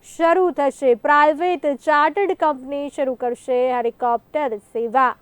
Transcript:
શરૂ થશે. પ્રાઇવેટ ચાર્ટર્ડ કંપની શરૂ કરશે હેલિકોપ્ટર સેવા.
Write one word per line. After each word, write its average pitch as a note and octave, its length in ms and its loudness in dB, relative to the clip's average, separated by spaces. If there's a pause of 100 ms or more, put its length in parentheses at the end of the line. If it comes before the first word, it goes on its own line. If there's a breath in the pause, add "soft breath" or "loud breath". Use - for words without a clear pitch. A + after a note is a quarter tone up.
(160)
શરૂ F4 340 2
થશે. C4+ 440 0
પ્રાઇવેટ D4+ 720 2
ચાર્ટર્ડ D4+ 640 0
કંપની C#4+ 640 -4
શરૂ C4 180 -2
કરશે B3 580 -2
હેલિકોપ્ટર A#3+ 840 -4
સેવા. A#3 640 -2